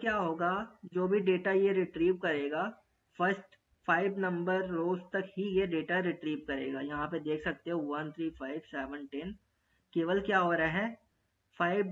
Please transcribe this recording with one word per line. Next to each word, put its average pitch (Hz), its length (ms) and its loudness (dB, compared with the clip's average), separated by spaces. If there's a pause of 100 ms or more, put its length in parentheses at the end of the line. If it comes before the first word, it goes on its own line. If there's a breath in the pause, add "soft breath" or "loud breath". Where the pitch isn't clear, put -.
क्या 226 160 0
होगा, 180 680 0
जो 180 240 0
भी 202 120 4
data 185 320 2
ये 196 200 6
retrieve 180 440 2
करेगा, 156 520 0 (500)
first 190 380 0 (320)
फ़ाइव 190 300 2
नंबर 185 500 0
रोज 175 320 0 (120)
तक 190 240 -4
ही 190 80 -2 (140)
ये 196 80 2
डेटा 170 320 0
रिट्रीव 156 400 -2 (100)
करेगा। 135 320 -4
यहाँ 147 280 -4
पे 165 120 -4
देख 151 240 -4
सकते 165 260 -6
हो 170 120 -2
वन, 147 300 -4
थ्री, 160 180 -4
फ़ाइव, 147 360 -8
सेवन, 139 400 -8
टेन। 156 260 -8 (600)
केवल 175 280 2
क्या 196 180 2
हो 175 140 4
रहा 160 180 2
है, 208 240 -2 (640)
फ़ाइव 180 340 2